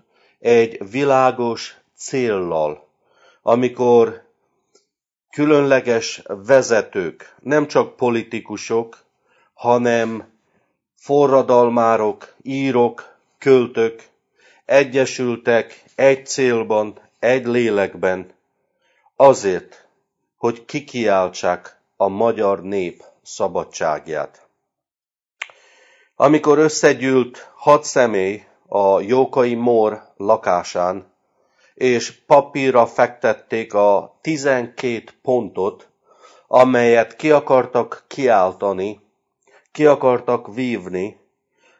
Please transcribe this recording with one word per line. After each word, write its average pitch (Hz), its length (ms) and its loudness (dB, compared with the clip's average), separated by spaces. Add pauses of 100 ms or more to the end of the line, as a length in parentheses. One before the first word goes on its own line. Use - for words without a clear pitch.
(400)
egy 113 520 0
világos 127 880 0 (180)
céllal, 90 920 -4 (540)
amikor 120 840 2 (1080)
különleges 135 920 0 (240)
vezetők, 110 920 0
nem 147 280 -2
csak 123 280 -2
politikusok, 113 1080 -6 (500)
hanem 117 800 -2 (640)
forradalmárok, 120 1400 2
írok, 127 760 -2 (220)
költők 120 720 0 (560)
egyesültek 123 1200 0 (120)
egy 135 320 2
célban, 113 720 -2 (200)
egy 127 260 0
lélekben, 98 840 -2 (840)
azért, 107 720 0 (500)
hogy 117 280 -6
kikiáltsák 95 1120 -4 (180)
a 98 100 0
magyar 98 560 -2
nép 95 400 -6 (180)
szabadságját. 78 1300 -8 (1700)
Amikor 147 420 2
összegyűlt 131 1000 0
hat 147 280 2
személy 104 600 -2 (240)
a 98 320 2
Jókai 123 560 0
Mór 113 460 0 (160)
lakásán, 95 960 -2 (600)
és 123 380 -2
papírra 135 720 0
fektették 113 880 -4
a 101 480 0
tizenkét 127 1000 -6
pontot, 104 680 -6 (580)
amelyet 120 680 4
ki 156 160 0
akartak 123 760 0
kiáltani, 101 960 -2 (680)
ki 151 140 -2
akartak 123 680 0
vívni, 104 680 -8 (600)